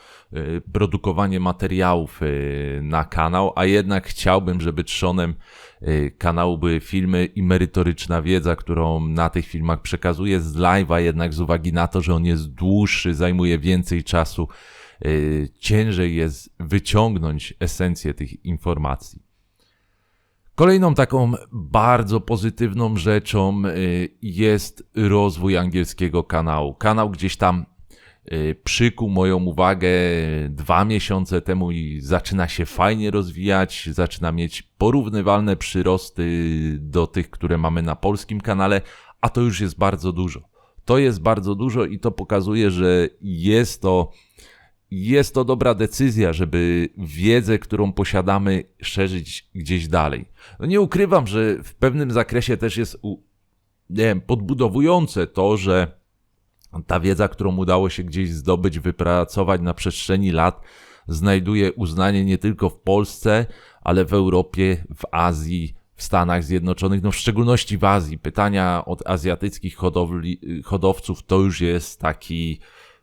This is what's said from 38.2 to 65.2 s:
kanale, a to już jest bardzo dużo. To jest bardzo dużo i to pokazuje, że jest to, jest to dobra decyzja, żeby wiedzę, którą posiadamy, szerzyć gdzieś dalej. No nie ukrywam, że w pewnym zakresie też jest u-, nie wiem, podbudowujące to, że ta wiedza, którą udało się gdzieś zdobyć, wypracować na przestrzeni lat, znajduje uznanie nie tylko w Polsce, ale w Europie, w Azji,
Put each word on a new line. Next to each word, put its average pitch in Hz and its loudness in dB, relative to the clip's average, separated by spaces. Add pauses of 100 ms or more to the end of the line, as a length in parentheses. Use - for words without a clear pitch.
kanale, 98 0 (400)
a 120 0
to 120 -2
już 104 0
jest 90 -4
bardzo 92 0
dużo. 87 -6 (440)
To 123 4
jest 123 2
bardzo 95 0
dużo 117 -2
i 92 -6
to 117 -2
pokazuje, 101 0
że 90 2 (120)
jest 101 0
to, 90 0 (800)
jest 110 2
to 127 2
dobra 127 2
decyzja, 107 0
żeby 87 0
wiedzę, 101 0
którą 101 -2
posiadamy, 98 0 (180)
szerzyć 92 -6
gdzieś 85 -4
dalej. 76 0 (340)
No - -8
nie 196 2
ukrywam, 175 2
że 107 0
w - -20
pewnym 131 0
zakresie 117 0
też 113 -2
jest 113 -6
u-, 101 -10 (640)
nie 101 0
wiem, 101 2
podbudowujące 123 2
to, 101 2
że 92 0 (840)
ta 87 0
wiedza, 95 2
którą 95 -4
udało 92 2
się 90 -6
gdzieś 87 -4
zdobyć, 85 0
wypracować 87 0
na 85 -2
przestrzeni 95 0
lat, 82 2 (460)
znajduje 95 2
uznanie 98 0
nie 95 2
tylko 101 0
w - -8
Polsce, 104 2 (360)
ale 90 2
w 82 -2
Europie, 92 2 (120)
w - -12
Azji, 82 -2 (220)